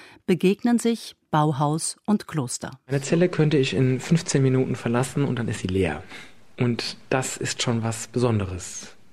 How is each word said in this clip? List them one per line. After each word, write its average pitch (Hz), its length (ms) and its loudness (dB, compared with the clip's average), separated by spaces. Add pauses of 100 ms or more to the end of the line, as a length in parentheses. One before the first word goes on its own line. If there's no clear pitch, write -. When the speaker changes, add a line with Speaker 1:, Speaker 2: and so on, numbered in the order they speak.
(280)
Speaker 1:
begegnen 202 500 2
sich - 380 -2 (160)
Bauhaus 151 720 0
und 208 220 0
Kloster. - 420 -6 (160)
Speaker 2:
Eine 139 160 -2
Zelle 170 260 2
könnte 156 300 2
ich 135 160 2
in 127 260 2
fünfzehn 160 440 2
Minuten 131 320 2
verlassen 127 500 0
und 127 140 -2
dann 110 80 -4
ist 110 140 -4
sie - 60 -4
leer. 90 360 0 (560)
Und 120 360 -2 (140)
das - 280 -2
ist - 260 -4
schon 117 180 0
was 113 240 -4
Besonderes, 104 920 -2 (180)